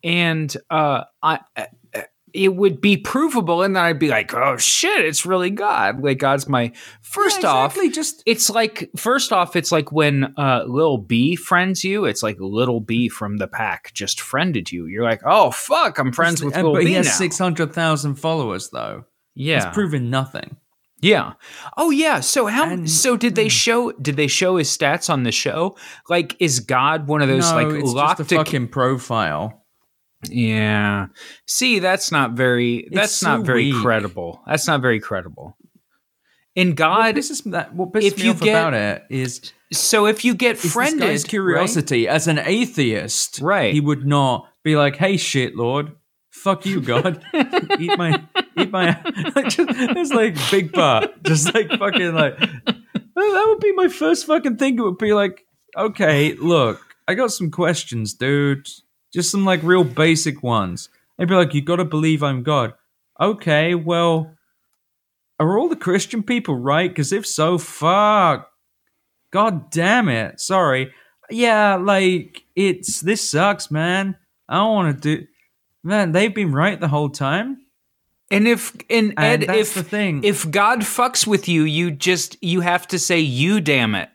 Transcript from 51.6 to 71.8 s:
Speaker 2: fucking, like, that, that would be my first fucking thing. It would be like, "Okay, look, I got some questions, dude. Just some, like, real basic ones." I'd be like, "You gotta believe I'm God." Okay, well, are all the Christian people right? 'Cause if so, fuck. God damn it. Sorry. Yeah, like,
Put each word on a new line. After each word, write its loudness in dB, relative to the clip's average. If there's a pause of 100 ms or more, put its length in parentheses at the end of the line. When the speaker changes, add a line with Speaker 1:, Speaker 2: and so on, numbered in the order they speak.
Speaker 2:
fucking, 0
like, 2
that, -4 (380)
that 2
would 2
be 2
my 2
first 0
fucking 0
thing. 0
It 0
would -2
be 2
like, 0 (320)
"Okay, 2
look, 2 (280)
I 0
got 0
some -4
questions, -2
dude. 0 (460)
Just -2
some, 0
like, 2
real 6
basic 0
ones." -2 (300)
I'd -2
be 2
like, 4
"You 2
gotta -2
believe 0
I'm -2
God." -2 (460)
Okay, 2
well, 0 (1080)
are 2
all 0
the -2
Christian -2
people -2
right? 0
'Cause -2
if -4
so, 0
fuck. 2 (840)
God 0
damn 2
it. -2
Sorry. 0 (380)
Yeah, 4
like, 0 (100)